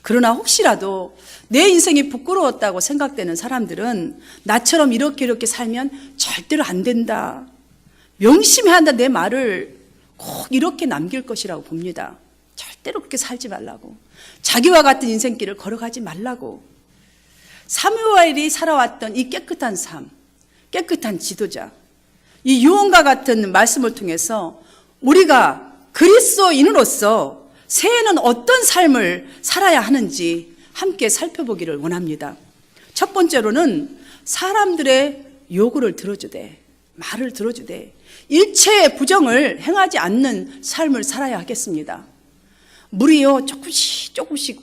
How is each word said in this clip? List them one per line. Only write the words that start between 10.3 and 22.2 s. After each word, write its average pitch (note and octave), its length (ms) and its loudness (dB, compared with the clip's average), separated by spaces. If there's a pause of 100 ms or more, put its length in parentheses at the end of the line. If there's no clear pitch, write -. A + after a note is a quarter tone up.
이렇게 D4+ 360 -2
남길 F#3 360 -6
것이라고 F#3+ 400 -10
봅니다. E3 560 -12 (360)
절대로 - 460 -14
그렇게 - 160 -12
살지 B3 320 -10
말라고, - 480 -18 (460)
자기와 D#4 400 4
같은 C4+ 260 2
인생길을 A3 480 -4
걸어가지 A#3 440 -12
말라고. F#3 600 -12 (1040)
사무엘이 F4+ 840 2
살아왔던 A#3+ 680 -2
이 B3+ 140 -4
깨끗한 D4 440 -8
삶, D#3+ 360 -14 (600)
깨끗한 E4 480 -6
지도자, F#3 540 -10 (720)